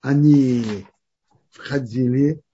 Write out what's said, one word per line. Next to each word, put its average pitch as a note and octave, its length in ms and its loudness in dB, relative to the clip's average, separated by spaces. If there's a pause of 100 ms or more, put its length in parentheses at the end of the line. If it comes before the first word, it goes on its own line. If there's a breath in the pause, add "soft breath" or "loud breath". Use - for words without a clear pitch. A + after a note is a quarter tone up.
они C#3 600 2 (840)
входили C3 920 -4 (120)